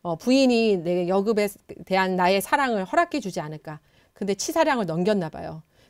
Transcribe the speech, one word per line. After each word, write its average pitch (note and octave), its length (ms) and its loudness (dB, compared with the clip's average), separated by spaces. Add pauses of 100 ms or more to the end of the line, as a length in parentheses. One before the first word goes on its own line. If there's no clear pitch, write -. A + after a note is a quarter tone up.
어, E3+ 140 -4
부인이 A#3 640 4
내 F3 300 -2
여급에 G3+ 400 0 (380)
대한 F#3 300 0
나의 F#3 260 4
사랑을 A#3+ 440 0
허락해 D#4 340 0
주지 F#3 200 -8
않을까. D3+ 400 -10 (340)
근데 G3 220 -4
치사량을 D4 500 0
넘겼나 F3 440 0
봐요. D#3 340 -12 (260)